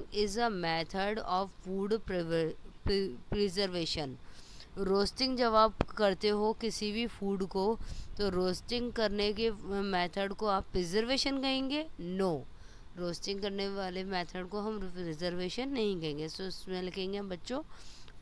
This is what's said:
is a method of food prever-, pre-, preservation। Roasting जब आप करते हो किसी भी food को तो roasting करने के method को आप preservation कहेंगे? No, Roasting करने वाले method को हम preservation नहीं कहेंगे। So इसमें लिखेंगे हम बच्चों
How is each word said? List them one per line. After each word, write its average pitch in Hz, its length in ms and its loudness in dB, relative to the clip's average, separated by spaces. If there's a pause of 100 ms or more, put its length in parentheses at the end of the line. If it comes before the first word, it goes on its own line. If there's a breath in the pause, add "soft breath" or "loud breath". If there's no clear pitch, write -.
(160)
is 208 220 2
a 233 120 4
method 185 680 0
of 185 320 0 (180)
food 196 240 -2
prever-, 165 640 0 (340)
pre-, - 460 0
preservation। 175 800 0 (640 loud breath)
Roasting 202 600 2
जब 233 180 4
आप 220 280 8
करते 208 460 4
हो 208 240 4
किसी 214 380 -2
भी 226 160 2
food 196 400 0
को 196 320 2 (380 loud breath)
तो 202 120 2
roasting 185 640 0
करने 208 400 2
के 226 180 2 (140)
method 196 680 0
को 214 140 -2
आप 202 240 2
preservation 233 680 2
कहेंगे? 269 460 0 (140)
No, 180 380 0 (580 loud breath)
Roasting 180 440 -4
करने 196 280 0
वाले 190 340 -2
method 180 460 -2
को 202 100 -4
हम 214 200 -2
preservation 180 880 -2
नहीं 202 320 2
कहेंगे। 156 280 -2
So - 120 -8
इसमें 185 400 -4
लिखेंगे 190 360 -2
हम 202 120 -4
बच्चों 233 320 -4 (600 loud breath)